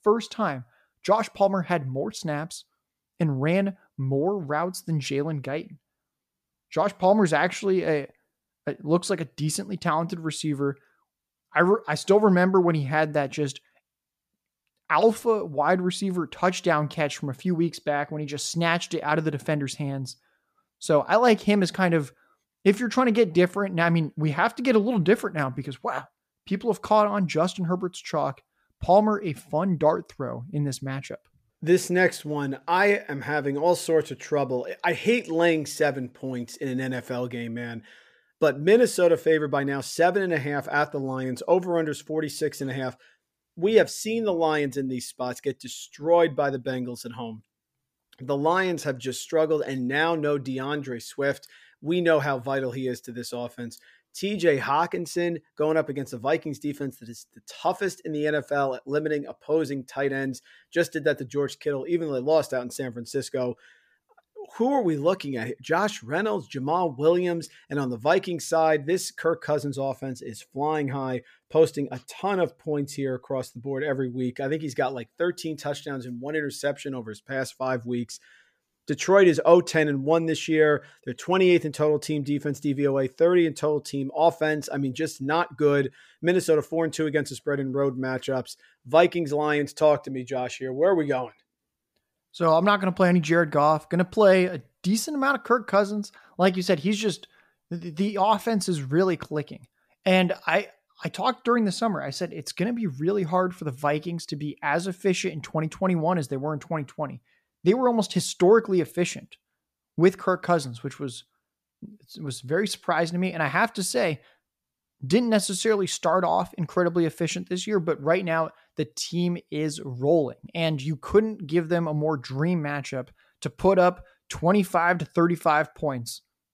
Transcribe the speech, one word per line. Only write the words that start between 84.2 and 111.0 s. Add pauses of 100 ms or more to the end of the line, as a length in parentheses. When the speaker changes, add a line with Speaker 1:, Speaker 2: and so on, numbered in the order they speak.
Speaker 2:
I
mean,
just
not
good. (320)
Minnesota
four
and
two
against
the
spread
in
road
matchups. (320)
Vikings,
Lions,
talk
to
me,
Josh,
here.
Where
are
we
going? (960)
Speaker 1:
So
I'm
not
gonna
play
any
Jared
Goff.
Gonna
play
a (200)
decent
amount
of
Kirk
Cousins. (280)
Like
you
said,
he's
just, (440)
the,
the
offense
is
really
clicking. (380)
And (120)
I, (340)
I
talked
during
the
summer.
I
said,
"It's
gonna
be
really
hard
for
the
Vikings
to
be
as
efficient
in
twenty
twenty-one
as
they
were
in
twenty
twenty." (420)
They
were
almost
historically
efficient (640)
with
Kirk
Cousins,
which
was, (880)